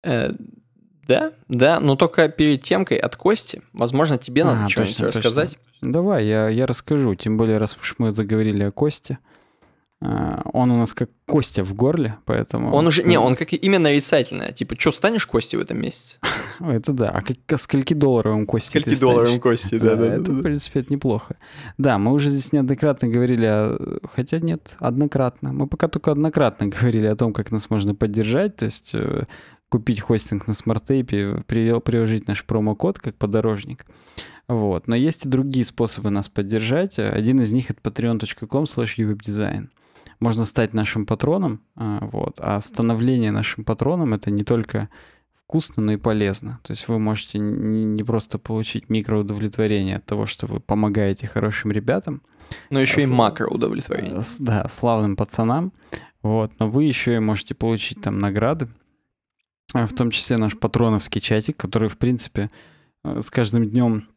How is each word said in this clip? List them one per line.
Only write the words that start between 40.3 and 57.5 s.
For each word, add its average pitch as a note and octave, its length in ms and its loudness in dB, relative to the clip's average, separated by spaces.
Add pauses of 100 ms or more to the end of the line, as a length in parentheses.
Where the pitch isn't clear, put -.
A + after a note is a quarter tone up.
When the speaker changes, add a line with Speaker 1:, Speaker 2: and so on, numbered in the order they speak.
Speaker 2:
стать A2 300 0
нашим G#2+ 320 -2
патроном, C3 540 0 (160)
а, G#2 260 -6
вот. G#2+ 360 -6
А G2+ 220 -2
становление A#2 720 0
нашим G#2+ 320 -4
патроном — C3+ 500 0
это G#2 160 -4
не G#2 140 0
только A2 440 -2 (560)
вкусно, - 380 -2
но G#2+ 100 2
и G#2+ 40 0
полезно. G#2+ 680 -2
То - 100 -20
есть - 160 -8
вы A#2 120 0
можете G#2+ 380 -4
н-, G#2+ 580 -2
не G#2+ 80 -4
просто A2+ 340 -2
получить - 520 -6
микроудовлетворение G#2 1040 0
от - 100 -10
того, G#2+ 200 -2
что - 200 -8
вы - 140 -6
помогаете G#2 680 0
хорошим G#2+ 460 -4
ребятам, C3 500 -2 (480)
Speaker 1:
Но C#3 100 0
ещё C3 180 2
Speaker 2:
а - 20 4
Speaker 1:
и C#3 60 6
Speaker 2:
с-, B2+ 40 2
Speaker 1:
макроудовлетворение. - 1120 -2
Speaker 2:
с-, - 160 0
да, A2 300 -2
славным G#2+ 480 0
пацанам. A#2+ 560 0 (500)
Вот. A2 380 0
Но A2 100 2
вы C#3 140 4
ещё B2 280 0
и A2+ 60 2
можете G#2+ 360 -2